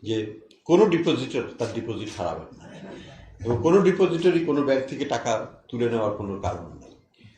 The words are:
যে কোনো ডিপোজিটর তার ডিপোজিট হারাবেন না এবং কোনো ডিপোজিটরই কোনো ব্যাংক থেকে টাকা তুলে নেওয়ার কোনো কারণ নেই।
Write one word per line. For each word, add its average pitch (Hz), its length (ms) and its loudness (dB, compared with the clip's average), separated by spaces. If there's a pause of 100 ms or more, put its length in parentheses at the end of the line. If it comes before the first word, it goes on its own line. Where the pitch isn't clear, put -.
যে 107 380 -4 (240)
কোনো 190 220 6
ডিপোজিটর 135 580 0 (140)
তার 110 160 -4
ডিপোজিট 107 420 -6
হারাবেন 82 420 -8
না - 100 -20 (760)
এবং 117 180 0
কোনো 180 200 6
ডিপোজিটরই 170 600 4
কোনো 143 180 0
ব্যাংক 135 240 0
থেকে 135 180 -6
টাকা 117 640 -4
তুলে 117 220 -2
নেওয়ার 110 260 0
কোনো 98 240 -8
কারণ 85 380 -8
নেই। - 160 -20 (440)